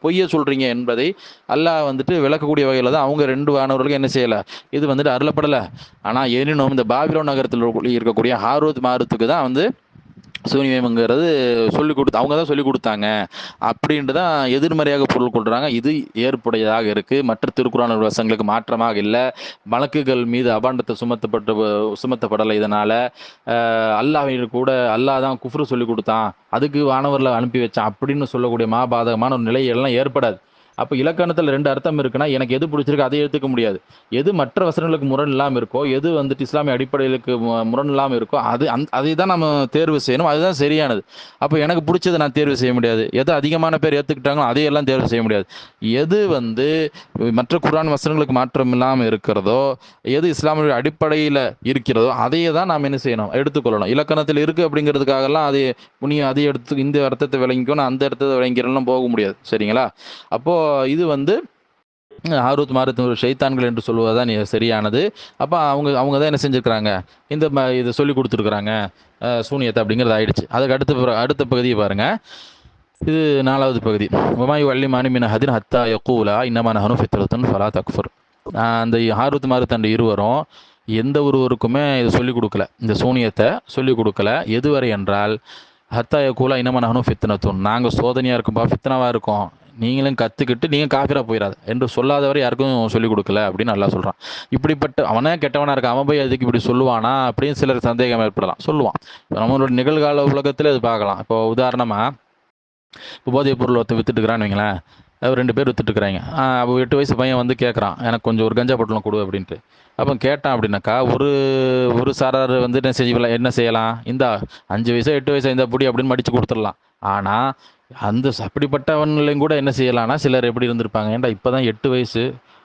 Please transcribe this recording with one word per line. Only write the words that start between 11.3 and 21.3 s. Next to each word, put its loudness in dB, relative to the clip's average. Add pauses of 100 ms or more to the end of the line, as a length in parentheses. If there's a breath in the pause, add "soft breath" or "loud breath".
சொல்லி 0
கொடுத்து, 0
அவங்க 2
தான் 0
சொல்லி -2
கொடுத்தாங்க 0 (360 loud breath)
அப்படின்ட்டு -2
தான் 0
எதிர்மறையாக 2
பொருள் 0
கொள்றாங்க. 0
இது -2
ஏற்புடையதாக 0
இருக்கு, 0
மற்ற -2
திருக்குறான் 2
வசனங்களுக்கு 0
மாற்றமாக 0
இல்ல. 0 (360 loud breath)
மலக்குகள் 0
மீது 0
அபாண்டத்தை -2
சுமத்தப்பட்டு, -2 (400)